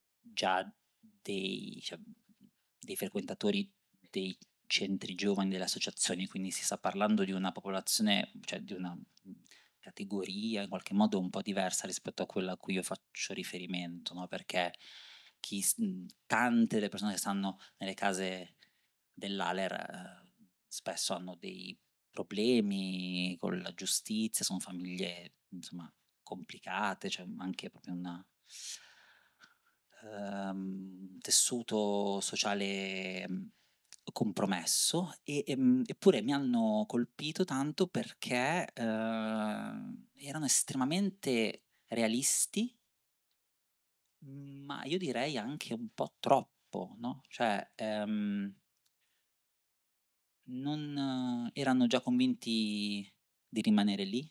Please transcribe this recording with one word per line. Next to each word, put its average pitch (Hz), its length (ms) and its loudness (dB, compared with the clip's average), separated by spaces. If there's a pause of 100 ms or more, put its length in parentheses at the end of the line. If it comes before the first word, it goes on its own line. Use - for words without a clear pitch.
(200)
già 208 500 0 (520)
dei, 101 600 -4
cioè, - 160 -10 (800)
dei - 180 -10
frequentatori 101 760 0 (380)
dei 95 260 -2 (300)
centri 95 480 0
giovani, 95 360 2
delle 92 140 -2
associazioni, 95 640 -2
quindi 95 240 -6
si - 140 -4
sta 101 140 -2
parlando 101 460 4
di 95 80 0
una 95 200 0
popolazione, 98 800 2 (120)
cioè - 160 -6
di - 120 -12
una 92 240 -6 (840)
categoria 101 840 -4
in 98 60 -6
qualche 92 260 -6
modo 104 240 6
un 92 120 0
po' 98 120 -4
diversa 95 440 0
rispetto - 360 -6
a 87 40 0
quella 92 260 -2
a 90 40 -4
cui - 180 -4
io 92 80 2
faccio - 520 -6
riferimento, 87 800 -6
no? 90 120 -8
Perché 87 480 -2 (680)
chi 202 220 -4
s-, - 180 2
mm, 98 260 -2 (200)
tante 117 500 6
delle 104 120 2
persone 101 240 -2
che 92 60 -4
stanno 98 400 -2 (200)
nelle 95 160 -6
case 92 640 -2 (560)
dell'A 98 400 -2
L 92 60 0
E 95 100 0
R, 90 60 -4
eh, - 720 -12 (200)
spesso - 480 -4
hanno 90 220 -8
dei 92 420 -12 (320)
problemi 95 1300 0
con 92 220 -2
la 90 140 -8
giustizia, 110 720 -2
sono 95 160 -2
famiglie, 90 760 -6 (160)
insomma, 87 420 -12 (300)
complicate, 95 840 -4
c'è 90 180 -6 (120)
anche 90 320 -6
proprio - 240 -12
una, 87 320 -8 (1800)
ehm, 95 1200 -6
tessuto 101 1000 2
sociale, 98 1080 -2
mm, - 180 -4 (680)
compromesso, 107 1000 0 (120)
e, 147 220 0
ehm, 127 400 6
eppure 151 360 6
mi 123 100 2
hanno 117 540 4
colpito 147 580 -2
tanto 147 440 2
perché, 131 840 0
ehm, 110 1400 -2
erano 143 280 -4
estremamente 135 1200 2 (240)
realisti, 120 880 2 (1500)
ma 139 580 -10
io 151 140 0
direi 139 380 -2
anche 123 380 -4
un 113 200 -4
po' - 260 -4
troppo, - 800 2
no? 127 300 -6
Cioè, 107 480 0
ehm, 104 800 -2 (1900)
non, 131 1080 -2
eh, 139 60 -4
erano 127 260 6
già 120 140 4
convinti 110 1080 0 (380)
di 110 120 0
rimanere 101 440 6
lì 117 260 -2